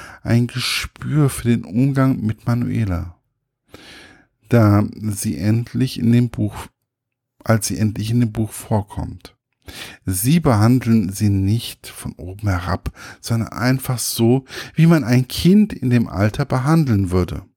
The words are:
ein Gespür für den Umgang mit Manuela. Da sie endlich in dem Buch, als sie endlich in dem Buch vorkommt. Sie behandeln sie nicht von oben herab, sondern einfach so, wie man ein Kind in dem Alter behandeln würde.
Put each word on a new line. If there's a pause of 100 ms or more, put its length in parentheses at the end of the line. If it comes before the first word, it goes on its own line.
(240)
ein
Gespür
für
den
Umgang
mit
Manuela. (1400)
Da (240)
sie
endlich
in
dem
Buch, (760)
als
sie
endlich
in
dem
Buch
vorkommt. (680)
Sie
behandeln
sie
nicht
von
oben
herab, (280)
sondern
einfach
so, (300)
wie
man
ein
Kind
in
dem
Alter
behandeln
würde. (140)